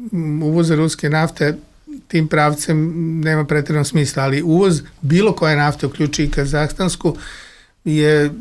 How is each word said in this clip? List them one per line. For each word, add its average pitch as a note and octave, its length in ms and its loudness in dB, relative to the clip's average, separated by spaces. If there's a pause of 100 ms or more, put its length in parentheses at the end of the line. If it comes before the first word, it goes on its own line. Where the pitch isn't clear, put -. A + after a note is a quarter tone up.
(120)
m, D#3 300 -2
uvoza D#3+ 320 2
ruske D#3 360 0
nafte D#3 460 0 (520)
tim D#3+ 200 0
pravcem D#3 640 0 (280)
nema D#3 240 0
preteranog D3 420 0
smisla, D3 360 -2
ali C3+ 200 0
uvoz E3+ 400 2 (180)
bilo F3+ 320 4
koje D#3 240 0
nafte, D3 300 0
uključi D3 380 -2
i C#3+ 60 0
kazahstansku, D3+ 840 -2 (680)
je, D3+ 460 2 (100)